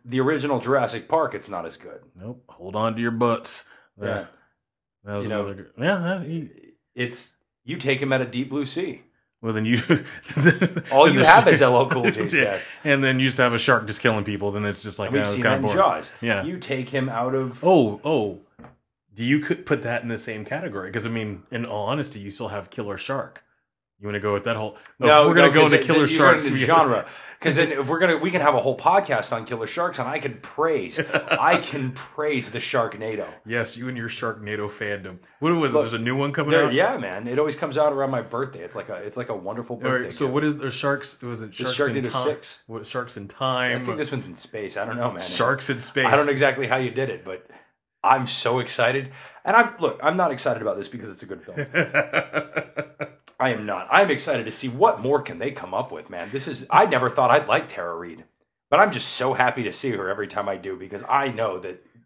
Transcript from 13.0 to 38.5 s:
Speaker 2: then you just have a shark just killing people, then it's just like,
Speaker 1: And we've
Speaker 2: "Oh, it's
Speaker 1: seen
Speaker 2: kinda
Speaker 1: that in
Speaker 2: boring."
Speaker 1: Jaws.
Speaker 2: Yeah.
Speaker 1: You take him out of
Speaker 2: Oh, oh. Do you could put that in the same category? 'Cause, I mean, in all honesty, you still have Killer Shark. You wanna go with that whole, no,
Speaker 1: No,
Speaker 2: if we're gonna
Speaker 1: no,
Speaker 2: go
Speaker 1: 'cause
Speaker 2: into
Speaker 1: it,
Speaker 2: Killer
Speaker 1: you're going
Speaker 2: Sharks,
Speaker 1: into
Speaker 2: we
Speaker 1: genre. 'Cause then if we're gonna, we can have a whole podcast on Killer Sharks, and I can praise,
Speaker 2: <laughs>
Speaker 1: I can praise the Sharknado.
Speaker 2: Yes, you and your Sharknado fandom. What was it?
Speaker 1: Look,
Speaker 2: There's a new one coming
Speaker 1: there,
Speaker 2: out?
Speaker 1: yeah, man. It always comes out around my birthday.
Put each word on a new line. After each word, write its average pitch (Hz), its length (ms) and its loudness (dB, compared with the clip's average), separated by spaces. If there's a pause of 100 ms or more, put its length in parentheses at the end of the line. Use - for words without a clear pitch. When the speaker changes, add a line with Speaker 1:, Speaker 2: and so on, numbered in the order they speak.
Speaker 2:
then 131 160 2
you 131 80 2
just 127 100 -2
have 123 160 4
a 117 60 0
shark 113 260 4
just 107 140 -8
killing 110 240 2
people, 101 280 -2
then 104 140 -4
it's 101 160 -4
just 104 160 -12
like, 98 120 -6
Speaker 1:
And 131 80 0
we've - 40 2
Speaker 2:
"Oh, - 40 0
it's 104 100 0
Speaker 1:
seen 123 80 -4
Speaker 2:
kinda 113 80 4
Speaker 1:
that - 60 4
in 135 40 -2
Speaker 2:
boring." 104 160 0
Speaker 1:
Jaws. 104 340 2 (100)
Speaker 2:
Yeah. 107 220 0
Speaker 1:
You 180 140 -6
take 131 320 -6
him 135 180 -2
out 123 280 -2
of 131 280 -4
Speaker 2:
Oh, 139 400 4
oh. 107 360 -2 (720)
Do 107 100 -10
you 139 160 2
could - 260 -4
put - 180 0
that 117 180 -4
in 120 80 -8
the 113 80 -4
same 107 260 -10
category? 104 480 -8
'Cause, 110 140 -4
I 117 40 -4
mean, 107 420 -6
in 117 140 -6
all 104 200 -6
honesty, 123 340 -6
you 101 120 -12
still 107 180 -10
have 101 200 -10
Killer 101 280 -8
Shark. - 460 -8 (580)
You 101 60 -8
wanna 104 120 -4
go 104 140 0
with 101 100 -2
that 117 140 -4
whole, 107 180 -8 (240)
no, - 80 2
Speaker 1:
No, 151 140 10
Speaker 2:
if 147 80 8
we're 165 60 4
gonna 143 120 8
Speaker 1:
no, 139 60 4
Speaker 2:
go 151 80 8
Speaker 1:
'cause 151 100 6
Speaker 2:
into 139 120 4
Speaker 1:
it, - 40 -4
Speaker 2:
Killer 156 180 6
Speaker 1:
you're - 120 2
going 139 140 8
Speaker 2:
Sharks, 147 140 4
Speaker 1:
into 135 140 0
Speaker 2:
we 127 60 2
Speaker 1:
genre. 139 400 4 (340)
'Cause 151 160 0
then 160 160 2
if 135 160 -2
we're 160 120 -2
gonna, 170 180 4
we 165 120 0
can 175 120 0
have 143 140 4
a 120 40 4
whole 117 180 0
podcast 160 540 2
on 113 140 -4
Killer 113 220 -6
Sharks, 170 320 -4
and 120 100 -4
I 156 100 -4
can 139 220 -6
praise, 147 580 -2
Speaker 2:
<laughs> - 140 -4 (260)
Speaker 1:
I 147 240 4
can 131 300 -6
praise 147 580 -4
the 117 80 -6
Sharknado. 107 680 -4 (200)
Speaker 2:
Yes, 113 320 -4
you 123 100 -8
and 127 80 -8
your 117 140 -8
Sharknado 107 600 -6
fandom. 98 500 -8 (200)
What 160 160 0
was 151 160 0
it? 117 40 0
Speaker 1:
Look, 151 80 4
Speaker 2:
There's 117 100 -4
a 113 40 -4
new 120 200 -2
one 139 160 -2
coming 147 180 -2
Speaker 1:
there, 160 140 4
Speaker 2:
out? 120 80 0
Speaker 1:
yeah, 202 240 2
man. 101 300 -8
It 127 120 -2
always 151 160 0
comes 147 220 -6
out 151 160 2
around 135 180 -2
my 123 100 -2
birthday. 120 420 -8